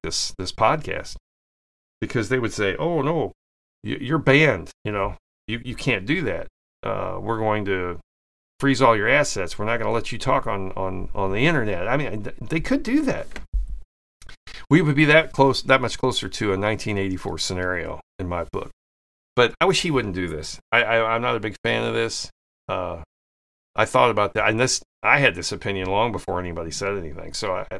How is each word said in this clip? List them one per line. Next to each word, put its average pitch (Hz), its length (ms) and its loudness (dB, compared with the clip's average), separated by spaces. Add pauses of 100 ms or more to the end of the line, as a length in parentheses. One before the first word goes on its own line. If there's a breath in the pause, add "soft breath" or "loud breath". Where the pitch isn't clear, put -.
this, - 340 -4
this 90 140 -6
podcast 113 640 0 (840)
because 110 300 -2
they 127 80 2
would 117 160 -2
say, 98 220 0
"Oh, 165 260 0
no, 143 300 0 (500)
you, - 180 -6
you're 143 200 0
banned, 135 500 4 (140)
you 107 80 -4
know, 101 240 -2 (320)
you, 117 180 -4
you 123 80 -6
can't 107 320 -2
do 165 160 0
that. 95 260 -4 (360)
Uh, 95 360 -4
we're 110 200 -2
going 107 260 2
to 90 320 -2 (600)
freeze 135 200 4
all 120 160 8
your 107 140 2
assets. 131 480 0
We're 104 80 -2
not 113 140 0
gonna 107 120 0
let 113 200 0
you 117 80 -4
talk 131 260 2
on, 98 280 -2
on, 95 420 -4
on 98 160 0
the 117 160 4
internet." 107 400 0
I 127 100 2
mean, 110 260 -4
th-, - 160 -8
they 156 200 -4
could 269 240 0
do 269 220 0
that. - 200 -2 (1400 loud breath)
We 165 140 6
would 147 120 2
be 151 100 4
that 156 260 6
close, 135 320 2
that 131 180 4
much 117 160 -4
closer 120 320 -2
to 104 240 -2
a 95 40 2
nineteen 104 420 -2
eighty-four 90 400 -4
scenario 90 640 -4 (180)
in 90 80 -6
my 87 240 -4
book. - 180 -6 (680)
But 117 240 4
I 165 60 2
wish 190 160 4
he 180 80 -2
wouldn't 117 240 0
do 90 140 -2
this. 78 320 -10 (120)
I, 117 120 6
I, 113 320 2
I'm 117 80 0
not 123 120 0
a 110 40 -2
big 104 240 -4
fan 117 220 0
of 113 100 -2
this. 113 340 -4 (380)
Uh, 87 340 -4 (720)
I 110 100 2
thought 123 240 6
about 101 240 2
that, 104 160 2
and 110 100 2
this, 127 220 2 (220)
I 127 160 6
had 120 160 4
this 87 180 -6
opinion 95 360 -4
long 107 220 2
before 92 280 -4
anybody 85 320 -6
said 101 260 -4
anything. 82 360 -10
So 98 200 -4
I, 92 140 -4 (120)